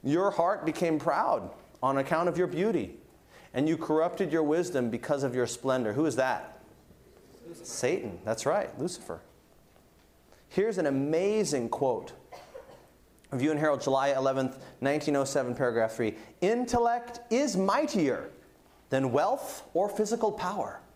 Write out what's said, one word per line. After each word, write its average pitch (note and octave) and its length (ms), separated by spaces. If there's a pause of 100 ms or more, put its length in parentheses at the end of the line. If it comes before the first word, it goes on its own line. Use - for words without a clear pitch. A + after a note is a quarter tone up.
"Your F3 280
heart F3 340
became D#3+ 340
proud D3+ 500 (320)
on C3+ 160
account D#3 300
of D#3 100
your F3+ 100
beauty, E3 520 (540)
and C#3+ 160
you D#3+ 80
corrupted D#3+ 540
your D#3+ 120
wisdom D3 460
because C3+ 340
of C3 100
your B2 140
splendor." B2+ 460
Who D3+ 120
is C3+ 120
that? B2+ 420 (1040)
Satan. B2 640
That's A2 200
right, F3+ 320
Lucifer. - 440 (1300)
Here's G3+ 280
an E3+ 80
amazing D3 840
quote. B2 420 (1200)
Review C#3 200
and D3 80
Herald, D3 220
July C3+ 280
eleventh, C3 500 (220)
nineteen D3 340
oh C#3 80
seven, B2+ 320
paragraph A2+ 380
three. A2 240 (240)
"Intellect A#3 880
is A#3+ 260
mightier F#3+ 720 (600)
than C3+ 240
wealth F#3+ 500 (100)
or F#3+ 140
physical G#3+ 440
power." F#3+ 500 (140)